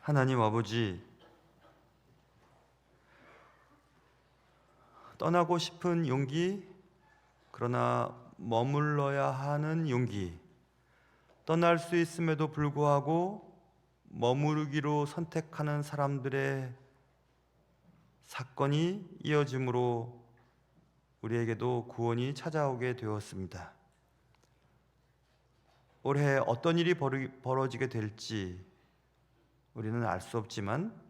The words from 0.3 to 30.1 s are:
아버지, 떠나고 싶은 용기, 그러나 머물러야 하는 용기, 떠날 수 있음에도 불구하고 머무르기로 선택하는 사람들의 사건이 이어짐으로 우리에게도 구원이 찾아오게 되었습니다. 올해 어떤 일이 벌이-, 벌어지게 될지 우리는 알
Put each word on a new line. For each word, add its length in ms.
아버지, 640
떠나고 400
싶은 500
용기, 580
그러나 680
머물러야 960
하는 580
용기, 500
떠날 320
수 200
있음에도 540
불구하고 1000
머무르기로 960
선택하는 800
사람들의 920
사건이 1000
이어짐으로 1040
우리에게도 680
구원이 460
찾아오게 640
되었습니다. 800
올해 340
어떤 400
일이 160
벌이-, 360
벌어지게 460
될지 760
우리는 320
알 160